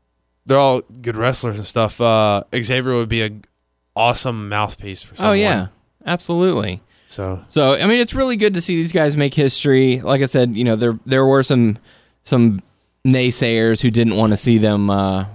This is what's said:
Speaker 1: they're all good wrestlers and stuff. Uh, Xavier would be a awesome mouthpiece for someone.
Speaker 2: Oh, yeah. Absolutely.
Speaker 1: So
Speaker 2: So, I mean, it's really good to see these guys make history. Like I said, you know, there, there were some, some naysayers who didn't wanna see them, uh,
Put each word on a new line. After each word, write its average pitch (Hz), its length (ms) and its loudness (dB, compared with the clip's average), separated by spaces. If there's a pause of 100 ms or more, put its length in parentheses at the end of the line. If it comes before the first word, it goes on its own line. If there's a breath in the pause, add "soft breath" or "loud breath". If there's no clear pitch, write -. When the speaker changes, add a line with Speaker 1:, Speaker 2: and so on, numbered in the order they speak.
(460)
Speaker 1:
they're 135 140 2
all 135 220 2 (200)
good 117 140 -6
wrestlers 117 420 -2
and 104 100 -10
stuff. 110 320 -4
Uh, 107 440 2 (120)
Xavier 127 380 -2
would 117 160 -2
be 113 140 -2
a 107 80 -6 (640)
awesome 117 540 -2
mouthpiece 104 520 -6
for - 140 -20
someone. 208 160 0
Speaker 2:
Oh, - 20 2
yeah. 180 340 0 (380)
Absolutely. 170 760 -2 (260 soft breath)
Speaker 1:
So 95 400 -8
Speaker 2:
So, 139 280 2
I 165 120 0
mean, 233 120 2
it's 233 140 -2
really 254 220 -2
good 208 180 0
to 175 80 -2
see 175 140 -2
these 165 160 -2
guys 151 240 0
make 143 180 0
history. 131 680 2
Like 135 200 0
I 139 60 0
said, 123 280 0
you 117 80 -2
know, 117 120 2
there, 113 300 -2
there 135 200 2
were 135 160 4
some, 120 360 2 (460 soft breath)
some 117 380 2 (440)
naysayers 120 760 2
who 127 80 2
didn't 113 280 2
wanna 107 200 2
see 117 220 2
them, 104 300 0
uh, 98 460 -2